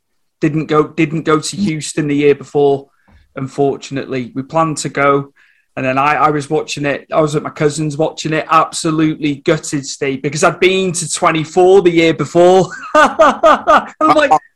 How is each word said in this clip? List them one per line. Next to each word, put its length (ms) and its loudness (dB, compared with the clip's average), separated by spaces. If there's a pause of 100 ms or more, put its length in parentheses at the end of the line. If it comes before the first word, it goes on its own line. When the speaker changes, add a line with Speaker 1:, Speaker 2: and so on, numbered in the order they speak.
(400)
Speaker 1:
Didn't 280 -2
go, 200 0
didn't 360 -4
go 160 0
to 180 -8
Houston 500 -4
the 80 -2
year 200 4
before, 560 -2 (440)
unfortunately. 1000 -6
We 80 -6
planned 360 -2
to 100 -8
go. 440 0 (420)
And 100 -6
then 120 -2
I, 180 2
I 140 2
was 200 -4
watching 360 -4
it. 260 -4
I 100 2
was 160 -2
at 60 -2
my 60 -8
cousin's 460 -2
watching 380 -4
it. 160 -2
Absolutely 840 -2
gutted, 500 -4
Steve, 360 -8
because 220 -4
I'd 160 0
been 320 2
to 180 -8
twenty-four 760 2
the 80 2
year 220 2
before. 520 4 (160)
<laughs> 140 -6
I'm 960 4 (220)
like, 160 2
Speaker 2:
Oh, 80 4 (160)